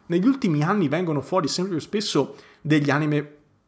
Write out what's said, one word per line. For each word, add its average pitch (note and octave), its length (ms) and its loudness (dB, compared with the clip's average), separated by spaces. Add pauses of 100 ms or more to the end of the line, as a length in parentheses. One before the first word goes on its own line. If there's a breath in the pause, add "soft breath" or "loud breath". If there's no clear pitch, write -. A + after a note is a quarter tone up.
Negli F3 200 0
ultimi G3 360 2
anni F3 260 2
vengono D#3 320 -2
fuori F3+ 260 0
sempre F3+ 260 -4
più D3 80 -4
spesso - 540 -2 (260 loud breath)
degli D3 280 2
anime D3 460 0 (320)